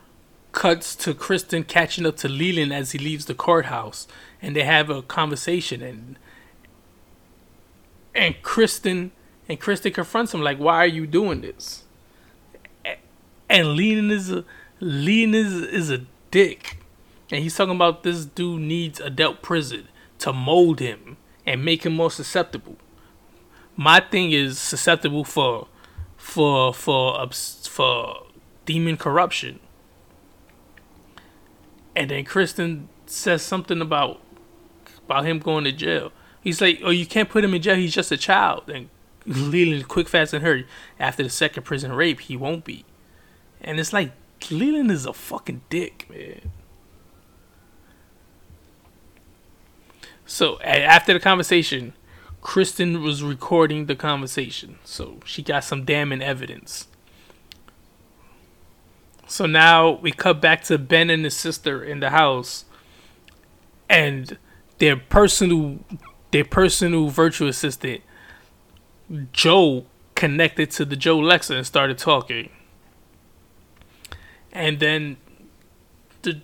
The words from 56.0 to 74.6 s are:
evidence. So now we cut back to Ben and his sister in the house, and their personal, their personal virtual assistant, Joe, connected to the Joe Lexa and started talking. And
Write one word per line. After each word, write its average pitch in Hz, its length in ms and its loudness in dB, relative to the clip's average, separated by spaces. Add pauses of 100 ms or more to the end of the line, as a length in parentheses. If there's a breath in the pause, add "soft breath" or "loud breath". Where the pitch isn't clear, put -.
evidence. - 680 -10 (2500 soft breath)
So 190 180 -4
now 165 440 8
we 151 220 -2
cut 170 280 2
back 160 240 4
to 160 140 0
Ben 165 320 4
and 160 140 0
his 147 100 -4
sister 151 480 -6
in 147 160 -10
the 139 120 -2
house, 139 540 2 (1300 soft breath)
and 143 480 2 (400 soft breath)
their 147 180 4
personal, 170 840 2 (500)
their 147 140 2
personal 170 640 2
virtual 156 400 2
assistant, 131 540 -6 (1300 soft breath)
Joe, 160 540 4 (280)
connected 156 580 0
to 156 120 -4
the 143 100 -8
Joe 160 240 2
Lexa 156 380 2
and 127 100 -4
started 135 320 0
talking. 120 520 -2 (2000 loud breath)
And 156 240 -2